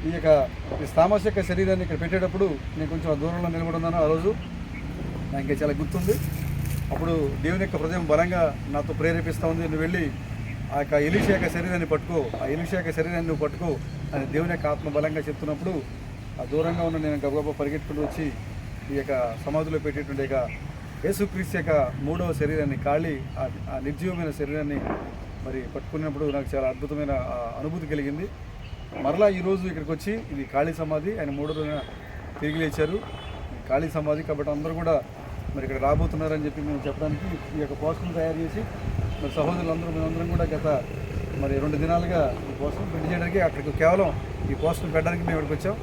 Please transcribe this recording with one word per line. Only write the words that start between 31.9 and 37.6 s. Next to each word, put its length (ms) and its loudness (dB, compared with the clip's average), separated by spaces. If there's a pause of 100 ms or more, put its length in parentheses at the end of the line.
తిరిగి 180 0
లేచారు. 380 2 (540)
ఇది 180 -10
ఖాళీ 200 2
సమాధి 340 0
కాబట్టి 280 0
అందరూ 220 -2
కూడా 280 4 (540)
మరి 100 -2
ఇక్కడ 160 -2
రాబోతున్నారని 640 2
చెప్పి 160 -2
మేము 260 0
చెప్పడానికి 720 -2
ఈ 40 0